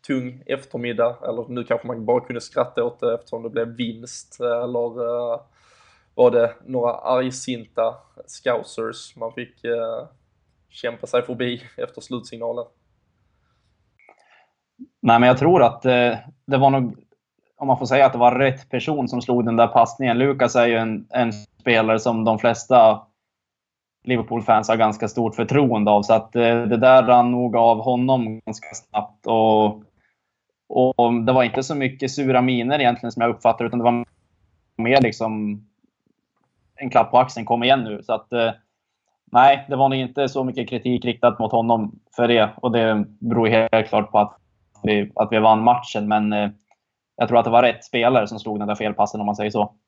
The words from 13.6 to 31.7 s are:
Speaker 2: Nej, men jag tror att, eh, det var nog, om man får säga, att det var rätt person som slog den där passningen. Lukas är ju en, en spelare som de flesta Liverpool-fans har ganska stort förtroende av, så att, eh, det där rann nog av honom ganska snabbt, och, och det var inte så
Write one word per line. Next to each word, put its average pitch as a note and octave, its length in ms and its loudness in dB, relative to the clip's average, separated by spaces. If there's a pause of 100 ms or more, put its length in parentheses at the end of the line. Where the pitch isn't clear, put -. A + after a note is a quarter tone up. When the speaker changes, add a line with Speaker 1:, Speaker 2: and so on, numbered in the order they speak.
Speaker 2:
Nej, A#2 200 6
men B2 60 6
jag B2+ 120 6
tror D#3+ 240 4
att, A#2+ 220 0
eh, B2 300 2 (320)
det C#3 100 -2
var C3+ 140 4
nog, B2 260 -2 (600)
om C#3+ 100 -10
man C3 120 0
får C3 80 -6
säga, C3+ 200 4
att C3+ 60 4
det C3 60 -6
var A#2+ 200 4
rätt C3+ 320 -2
person C3+ 380 -4
som A#2+ 140 -6
slog A#2+ 220 0
den A2+ 120 -2
där A#2 100 4
passningen. A#2 520 0
Lukas C3+ 380 0
är A#2+ 100 4
ju A#2 100 2
en, A2+ 340 -4
en A#2 220 -2
spelare A2 680 0
som A2 260 -2
de A2 140 0
flesta A2+ 640 4 (1000)
Liverpool-fans A2+ 640 0
har A2+ 80 2
ganska A2 320 -2
stort A2+ 260 -4
förtroende A#2 560 0
av, G#2 120 4
så A2+ 120 2
att, A2 220 -2
eh, A#2 260 2
det A#2 140 0
där B2+ 260 6
rann B2 280 4
nog B2 260 -2
av A2+ 240 4
honom B2 680 -2
ganska - 280 -14
snabbt, - 520 -10
och, A2 560 2 (840)
och A#2+ 460 0 (120)
det C3 60 2
var C3 100 4
inte A#2+ 200 -2
så C#3+ 120 -6